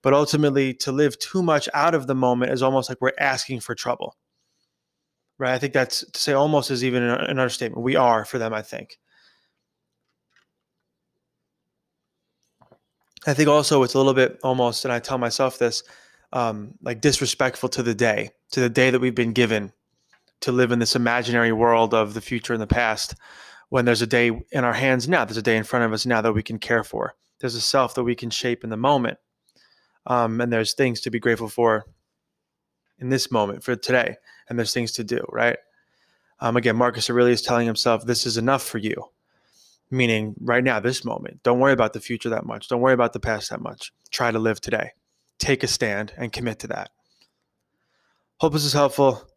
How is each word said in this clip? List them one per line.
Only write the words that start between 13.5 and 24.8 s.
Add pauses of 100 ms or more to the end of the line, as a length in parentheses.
it's
a
little
bit
almost,
and
I
tell
myself
this, (500)
um,
like,
disrespectful
to
the
day, (200)
to
the
day
that
we've
been
given (680)
to
live
in
this
imaginary
world
of
the
future
and
the
past, (560)
when
there's
a
day (200)
in
our
hands